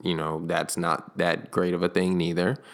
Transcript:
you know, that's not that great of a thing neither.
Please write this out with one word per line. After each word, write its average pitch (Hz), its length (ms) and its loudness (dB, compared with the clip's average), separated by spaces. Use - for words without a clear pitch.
you 87 120 0
know, 80 320 -4
that's 82 300 0
not 85 420 -2
that 87 320 0
great 90 240 0
of 87 80 0
a 85 60 4
thing 92 280 2
neither. 87 420 0